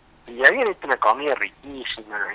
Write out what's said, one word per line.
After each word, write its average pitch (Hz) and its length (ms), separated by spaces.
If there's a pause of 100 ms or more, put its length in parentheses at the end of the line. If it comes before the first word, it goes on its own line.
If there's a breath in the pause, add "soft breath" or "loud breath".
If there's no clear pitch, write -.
(280)
y 120 180
habían 220 240
hecho 180 180
una 131 100
comida 127 380
riquísima, 110 840 (180)